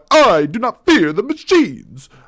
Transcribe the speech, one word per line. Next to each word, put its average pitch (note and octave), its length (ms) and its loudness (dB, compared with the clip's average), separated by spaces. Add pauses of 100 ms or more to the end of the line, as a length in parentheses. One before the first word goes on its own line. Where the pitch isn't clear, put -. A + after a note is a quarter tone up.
(120)
"I A3 340 2
do E3+ 140 -8
not A#3 260 -8
fear G3 260 2
the F3+ 120 -4
machines. C4+ 840 -4 (200)